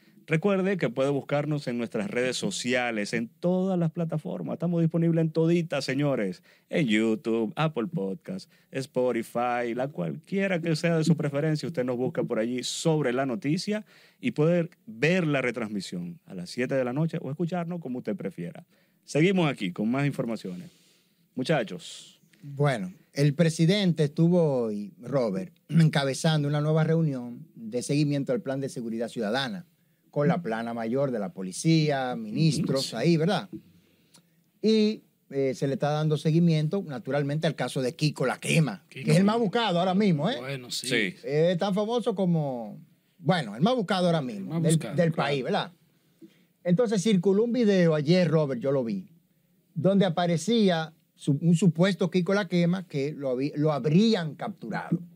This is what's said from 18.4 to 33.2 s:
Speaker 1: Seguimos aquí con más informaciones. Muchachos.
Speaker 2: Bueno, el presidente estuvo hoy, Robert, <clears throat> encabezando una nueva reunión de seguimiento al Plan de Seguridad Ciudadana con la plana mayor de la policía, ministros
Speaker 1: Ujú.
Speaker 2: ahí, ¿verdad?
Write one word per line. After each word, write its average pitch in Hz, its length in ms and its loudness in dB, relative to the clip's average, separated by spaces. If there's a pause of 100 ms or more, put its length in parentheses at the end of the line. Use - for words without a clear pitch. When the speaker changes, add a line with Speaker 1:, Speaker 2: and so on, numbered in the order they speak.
Speaker 1:
Seguimos 170 440 2
aquí 101 220 -4
con 107 180 -2
más 139 160 0
informaciones. 107 640 -6 (680)
Muchachos. 123 840 -4 (240)
Speaker 2:
Bueno, 135 500 -2 (200)
el 147 200 4
presidente 165 680 2
estuvo 170 400 4 (200)
hoy, 104 360 -4
Robert, 117 600 -2
<clears throat> - 80 -20
encabezando 147 800 2
una 147 100 0
nueva 156 240 2
reunión 143 720 -2
de 117 260 -6
seguimiento 143 520 0
al 120 80 -2
Plan 135 180 -4
de 135 80 -4
Seguridad 113 400 -6
Ciudadana 110 580 -4 (460)
con 147 180 0
la 113 120 0
plana 117 320 -6
mayor 120 380 -2
de 117 80 -2
la 92 120 -6
policía, 131 840 0
ministros 131 720 0
Speaker 1:
Ujú. 120 100 -8
Speaker 2:
ahí, 160 200 2
¿verdad? 156 320 0 (1120)